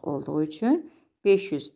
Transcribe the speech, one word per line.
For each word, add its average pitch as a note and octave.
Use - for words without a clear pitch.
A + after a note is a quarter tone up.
olduğu D3
üçün A#3
beş G3
yüz C#3+